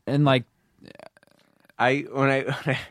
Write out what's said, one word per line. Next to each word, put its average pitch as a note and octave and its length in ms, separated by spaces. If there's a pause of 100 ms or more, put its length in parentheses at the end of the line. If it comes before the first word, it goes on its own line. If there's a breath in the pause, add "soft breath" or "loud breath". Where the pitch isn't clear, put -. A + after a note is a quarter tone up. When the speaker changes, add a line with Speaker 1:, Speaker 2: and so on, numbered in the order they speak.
Speaker 1:
and, C#3+ 180
like, C3 180 (1300)
Speaker 2:
I, C3 340
when C3+ 180
I, C3+ 120
<laughs> - 220
when C3 120
I - 40 (120)